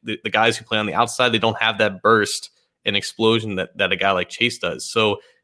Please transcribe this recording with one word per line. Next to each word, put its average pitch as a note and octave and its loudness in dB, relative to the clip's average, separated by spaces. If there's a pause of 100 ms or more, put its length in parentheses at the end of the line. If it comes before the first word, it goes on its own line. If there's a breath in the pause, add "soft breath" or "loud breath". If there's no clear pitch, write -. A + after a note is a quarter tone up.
the, G#2+ -8
the A2 -4
guys A2+ 2
who - -14
play A2 -4
on G#2+ -2
the F2 -6
outside, A#2+ 0
they A2+ 0
don't A2 0
have A2 0
that G2+ 0
burst G#2+ 2 (340)
and G2+ -2
explosion A2 0
that, - -6
that F#2+ 0
a F#2+ 0
guy G2 0
like F2+ 0
Chase A#2 -2
does. E2+ -6
So, G#2+ 0 (240 loud breath)